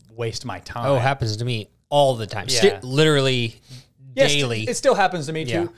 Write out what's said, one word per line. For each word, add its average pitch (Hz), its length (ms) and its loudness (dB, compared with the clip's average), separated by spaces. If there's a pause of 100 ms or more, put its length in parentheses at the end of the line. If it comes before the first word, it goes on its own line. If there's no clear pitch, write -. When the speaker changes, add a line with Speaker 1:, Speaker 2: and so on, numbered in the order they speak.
(120)
Speaker 1:
waste 113 320 -6
my 101 180 -8
time. 120 260 -6
Speaker 2:
Oh, 139 80 4
it 123 60 2
happens 123 360 -2
to 120 80 -6
me 113 240 -6 (200)
all 143 260 4
the 110 100 -8
time. 101 240 -8
Speaker 1:
Yeah. - 80 0
Speaker 2:
Sti-, 196 240 4
literally 135 800 2 (540)
Speaker 1:
Yes, 262 180 4
Speaker 2:
daily. 117 340 0
Speaker 1:
it 240 80 -2
still 262 200 2
happens 180 320 0
to 160 60 -6
me 160 120 -6
too. 120 60 -6
Speaker 2:
Yeah. 170 160 -2 (100)